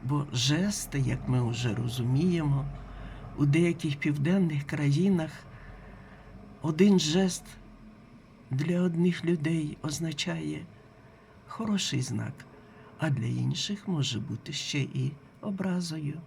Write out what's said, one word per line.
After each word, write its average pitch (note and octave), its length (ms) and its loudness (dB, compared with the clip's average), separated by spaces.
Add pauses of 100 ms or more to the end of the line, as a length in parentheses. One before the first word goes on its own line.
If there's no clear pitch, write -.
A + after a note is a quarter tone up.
бо C#3+ 300 0
жести, D3 640 0
як B2 300 0
ми B2+ 200 4
вже A#2 260 -2
розуміємо, C#3 880 2 (720)
у D3 80 4
деяких D#3+ 520 4
південних D3+ 640 2
країнах D#3+ 680 2 (1300)
один F3+ 380 8
жест F3 440 2 (1080)
для E3 300 0
одних F3 440 2
людей D#3+ 560 0
означає D#3+ 840 -4 (840)
хороший G3+ 540 -2
знак, A2 320 -4 (640)
а D#3 100 0
для B2+ 160 0
інших B2 600 -2
може C#3 320 -2
бути - 340 -8
ще - 260 -4
і C3 320 -2 (300)
образою. F3 840 -4